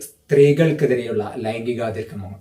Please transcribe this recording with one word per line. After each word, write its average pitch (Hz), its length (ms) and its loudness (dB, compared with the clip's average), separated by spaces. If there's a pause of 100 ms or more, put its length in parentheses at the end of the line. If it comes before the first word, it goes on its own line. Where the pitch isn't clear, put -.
സ്ത്രീകൾക്കെതിരെയുള്ള 143 1160 2 (220)
ലൈംഗികാതിക്രമം 113 960 -6